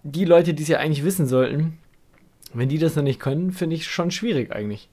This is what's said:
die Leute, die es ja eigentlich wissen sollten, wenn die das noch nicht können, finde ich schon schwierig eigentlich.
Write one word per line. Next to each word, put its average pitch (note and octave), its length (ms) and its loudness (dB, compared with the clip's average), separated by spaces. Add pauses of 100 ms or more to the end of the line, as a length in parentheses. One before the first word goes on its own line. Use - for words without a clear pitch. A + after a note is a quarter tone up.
die D3+ 200 -2
Leute, E3+ 300 6
die D3+ 100 -4
es D3+ 60 -6
ja D3+ 80 4
eigentlich D3 260 0
wissen F3 240 0
sollten, C3 500 0 (760)
wenn B2 160 0
die D3+ 80 -2
das D#3 180 0
noch D3+ 80 0
nicht C3+ 160 0
können, D#3+ 320 -2
finde E3 240 -4
ich D#3+ 100 -8
schon F3 240 -4
schwierig F3+ 460 -4
eigentlich. G#2 380 -8